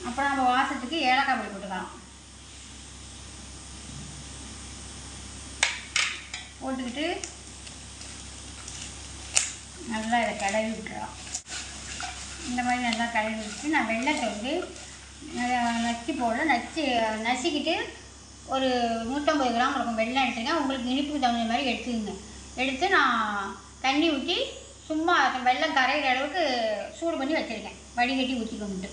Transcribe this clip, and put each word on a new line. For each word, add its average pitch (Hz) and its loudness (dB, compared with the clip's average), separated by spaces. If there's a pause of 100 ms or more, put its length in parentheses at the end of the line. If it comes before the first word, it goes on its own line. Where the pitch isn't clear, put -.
அப்புறம் 269 0
நம்ம 262 4
வாசத்துக்கு 269 2
ஏலக்காய் 262 6
பொடி 202 -4
போட்டுக்கலாம். 185 -6 (4000)
போட்டுக்கிட்டு 262 -2 (2750)
நல்லா 226 2
இதை 208 2
கிளறி 208 0
விட்டுறலாம். - -6 (1300)
இந்த 247 -2
மாதிரி 247 2
நல்லா 226 2
கிளறி 220 0
விட்டு 220 -4
நான் 233 4
வெல்லத்தை 254 2
வந்து 214 -2 (760)
ந-, 240 2
நச்சு 233 0
போடல, 247 2
நச்சு 294 2 (380)
நசுக்கிட்டு 294 2 (720)
ஒரு 262 2 (360)
நூத்தம்பது 277 2
கிராம் 254 4
இருக்கும் 226 0
வெல்லம் 254 2
எடுத்துருக்கேன். 240 0
உங்களுக்கு 262 0
இனிப்புக்கு 294 2
தகுந்த 233 4
மாதிரி 254 2
எடுத்துக்கோங்க. 220 -2 (440)
எடுத்து 262 2
நான் 220 4 (280)
தண்ணி 294 6
ஊற்றி 302 2 (480)
சும்மா 320 4
அந்த 262 4
வெல்லம் 285 4
கரையிற 269 4
அளவுக்கு 294 2 (520)
சூடு 330 0
பண்ணி 285 2
வச்சுருக்கேன், 208 -4 (140)
வடிகட்டி 254 2
ஊற்றிக்கோங்கட்டு. 202 -4